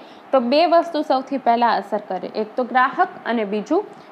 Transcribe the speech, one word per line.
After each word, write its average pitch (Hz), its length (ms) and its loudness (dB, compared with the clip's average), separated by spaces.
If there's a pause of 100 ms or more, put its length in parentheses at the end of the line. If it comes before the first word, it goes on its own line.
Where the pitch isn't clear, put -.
(320)
તો 269 80 4
બે 277 260 4
વસ્તુ 330 360 2
સૌથી 269 360 -2
પહેલા 233 320 2
અસર 208 280 -2 (100)
કરે, 180 200 -8
એક 214 280 -6
તો 254 80 -2
ગ્રાહક 262 440 0 (180)
અને 226 200 -2
બીજું 214 400 -2 (260)